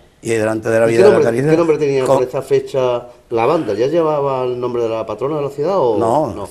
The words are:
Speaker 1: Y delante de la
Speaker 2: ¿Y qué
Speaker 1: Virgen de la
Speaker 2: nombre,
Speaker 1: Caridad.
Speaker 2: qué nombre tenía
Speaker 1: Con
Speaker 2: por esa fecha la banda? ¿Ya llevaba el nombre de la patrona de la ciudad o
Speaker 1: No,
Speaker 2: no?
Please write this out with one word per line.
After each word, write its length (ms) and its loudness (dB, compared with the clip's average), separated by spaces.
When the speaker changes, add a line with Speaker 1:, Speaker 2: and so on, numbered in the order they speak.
Speaker 1:
Y 80 -4
delante 400 -2
de 100 2
la 60 4
Speaker 2:
¿Y 20 4
qué 80 2
Speaker 1:
Virgen 80 6
de 60 6
la 80 2
Speaker 2:
nombre, 60 2
Speaker 1:
Caridad. 160 0
Speaker 2:
qué 40 4
nombre 220 2
tenía 260 0
Speaker 1:
Con 140 4
Speaker 2:
por 80 0
esa 160 -6
fecha 640 -2
la 160 0
banda? 280 0
¿Ya 120 0
llevaba 580 0
el 140 -4
nombre 240 -4
de 60 0
la 180 -4
patrona 300 -6
de 60 -4
la 80 -4
ciudad 280 -2
o 200 2
Speaker 1:
No, 360 0
Speaker 2:
no? 160 -10